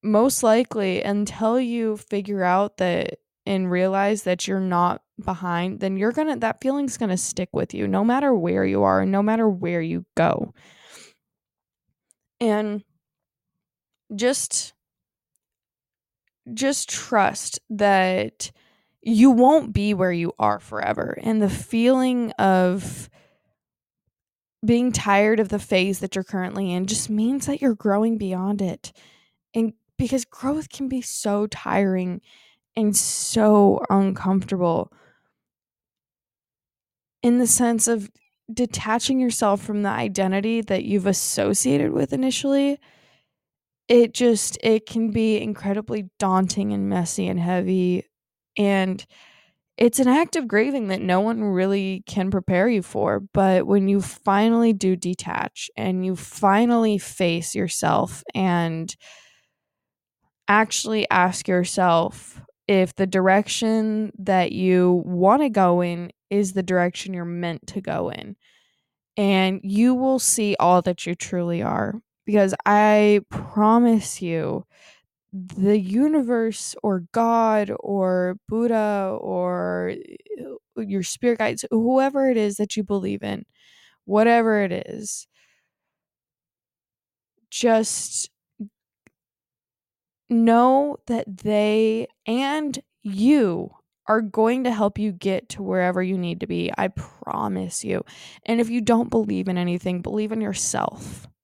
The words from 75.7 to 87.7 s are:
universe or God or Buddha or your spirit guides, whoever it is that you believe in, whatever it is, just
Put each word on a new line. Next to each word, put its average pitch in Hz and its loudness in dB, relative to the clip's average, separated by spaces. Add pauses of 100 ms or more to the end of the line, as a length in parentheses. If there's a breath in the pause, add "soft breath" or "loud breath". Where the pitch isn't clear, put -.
universe 233 0
or 190 0
God 226 2 (100)
or 185 -2 (120)
Buddha 214 0
or 180 -4 (840)
your 196 -4
spirit 240 -2
guides, 220 -4
whoever 269 2
it 240 2
is 208 0
that 208 -4
you 214 -4
believe 196 -4
in, - -8 (640 soft breath)
whatever 220 4
it 185 -2
is, - -10 (2250)
just - -2 (2000)